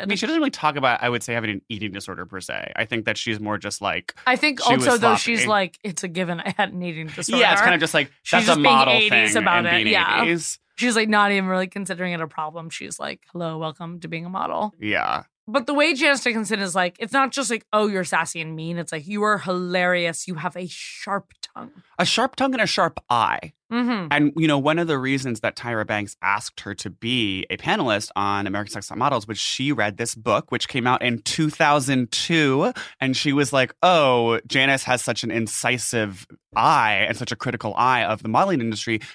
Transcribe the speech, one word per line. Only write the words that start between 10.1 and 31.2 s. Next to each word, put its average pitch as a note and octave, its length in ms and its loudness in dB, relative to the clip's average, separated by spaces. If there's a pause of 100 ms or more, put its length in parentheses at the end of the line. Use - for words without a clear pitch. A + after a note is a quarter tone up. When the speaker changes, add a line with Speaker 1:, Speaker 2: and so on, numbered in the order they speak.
Speaker 1:
eighties. E3+ 380 -2 (160)
Speaker 2:
She's, A#3+ 180 0
like, A3 140 2
not G#3 240 4
even F#3+ 160 0
really F#3 180 0
considering F#3 460 -6
it E3+ 80 -4
a D#3+ 80 -6
problem. D#3+ 420 -10
She's - 300 -12
like, C#2+ 220 -8 (100)
"Hello, E3 260 -6
welcome E3 400 -10
to E3+ 80 -16
being E3 180 -8
a F3 60 -12
model." G3+ 480 -4
Speaker 1:
Yeah. D2+ 460 -2 (240)
Speaker 2:
But A#3 180 -2
the D4 80 -2
way D4 200 4
Janice C#4 280 2
Dickinson A3 380 -2
is F#3 160 -4
like, F3+ 240 0
it's G#3+ 120 -10
not C4+ 200 0
just B3 180 -2
like, A3+ 220 -4
"Oh, G#3+ 160 2
you're F#3+ 160 -2
sassy E3 360 -2
and D#3+ 140 -8
mean." E3 240 -6
It's E3 140 -8
like, D#3 160 -10
"You G#3 160 -2
are G#3+ 140 2
hilarious. F3+ 880 -2
You F3+ 80 -6
have D#3+ 200 -8
a F3+ 120 -10
sharp - 640 -10 (100)
tongue." - 300 -16 (260)
Speaker 1:
A F3+ 80 2
sharp B3+ 300 0
tongue C4 160 0
and A#3+ 100 0
a F#3+ 40 0
sharp E3+ 340 0 (100)
eye. A2+ 440 0 (180)
Speaker 2:
Mm-hmm. A#3 380 -2
Speaker 1:
And, D3 240 4
you D#3+ 140 2
know, D3 100 4
one D3+ 200 2
of E3+ 80 0
the D3+ 120 0
reasons C3 420 -2
that A2+ 140 -2
Tyra A2+ 320 -4
Banks G#2 360 -4
asked G2+ 380 -2
her G2+ 160 -8
to - 120 -8
be G#2+ 600 -2
a F#2+ 80 -6
panelist C3 580 0
on G2+ 300 2
American G2+ 300 -4
Next G2+ 100 -10
Top - 100 -12
Models A#2+ 320 0
was G#2+ 80 -6
she - 360 -2
read G#2+ 260 0
this A#2 160 -4
book, A2 360 0
which - 180 -4
came A#2+ 180 0
out B2+ 160 4
in A#2 180 0